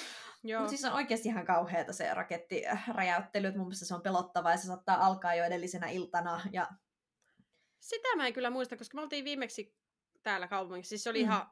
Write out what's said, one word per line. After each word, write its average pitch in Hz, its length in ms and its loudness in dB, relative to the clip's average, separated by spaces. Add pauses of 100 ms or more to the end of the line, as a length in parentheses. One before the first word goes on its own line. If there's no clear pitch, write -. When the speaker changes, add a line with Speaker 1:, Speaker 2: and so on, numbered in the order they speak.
(440)
Speaker 1:
Joo. 220 180 -2
Speaker 2:
Mut 214 80 0
siis 277 160 -2
on 240 80 2
oikeasti 226 360 0
ihan 196 160 -2
kauheata 175 480 2
se - 200 -2
rakettiräjäyttely, 190 1300 0
että 190 120 -2
mun 185 80 -2
mielestä 185 180 -8
se 185 100 -4
on 185 60 -6
pelottavaa 180 500 2
ja 180 60 6
se 190 100 -6
saattaa 185 380 4
alkaa 185 300 4
jo 170 80 4
edellisenä 175 460 -2
iltana. 175 520 -2 (100)
Ja 185 160 0 (1120)
Speaker 1:
Sitä 466 380 0
mä 269 100 2
en 233 60 -2
kyllä 240 160 0
muista, 247 280 -2
koska - 180 -14
me 294 60 -6
oltiin 294 240 -6
viimeksi 269 500 -6 (480)
täällä 190 240 0
kaupungissa. 185 420 -4
Siis 214 140 -6
se 233 60 -4
oli 226 100 0
Speaker 2:
Mm. 240 60 4
Speaker 1:
ihan, 214 260 2